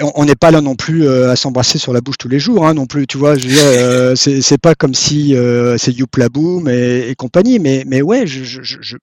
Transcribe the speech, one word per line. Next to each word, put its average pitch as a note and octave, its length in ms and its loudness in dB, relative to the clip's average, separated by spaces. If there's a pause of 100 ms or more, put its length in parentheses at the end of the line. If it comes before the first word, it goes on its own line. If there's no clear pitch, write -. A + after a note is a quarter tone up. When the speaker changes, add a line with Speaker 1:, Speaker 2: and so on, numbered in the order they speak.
Speaker 1:
on, D3 160 -4
on D3 80 2
n'est C#3+ 100 4
pas E3 160 4
là D#3+ 100 4
non C#3 160 -2
plus, D#3 300 -2
euh, B2+ 240 2
à B2 60 2
s'embrasser B2+ 420 -2
sur C3+ 140 -6
la A#2+ 80 -2
bouche C3+ 180 -8
tous B2 100 -12
les C3+ 100 -2
jours, E3+ 280 0
hein, D#3+ 80 2
non C#3 120 -2
plus, C#3 200 -4
tu C3+ 120 -8
vois, D3 180 2
je B2+ 100 -4
veux C3 80 0
dire, D3 80 4
Speaker 2:
<laughs> - 20 4
Speaker 1:
euh, B2+ 500 2
c'est, C3+ 280 0
c'est C#3+ 160 2
pas E3 160 4
comme C#3 200 0
si, D3 400 0
euh, A#2+ 440 0
c'est - 140 -2
youpla B2 360 -2
boum D#3+ 400 -2
et, B2 400 0
et C3 60 -8
compagnie, G3 440 0
mais, C3+ 280 0
mais C3+ 160 0
ouais, A3 240 0
je, C3 180 -8
je, B2+ 180 -14
je, A#2 180 -12
je, A2+ 220 -14